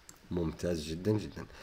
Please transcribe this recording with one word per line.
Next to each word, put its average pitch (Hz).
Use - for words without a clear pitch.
ممتاز 87
جدًا، 85
جدًا. 90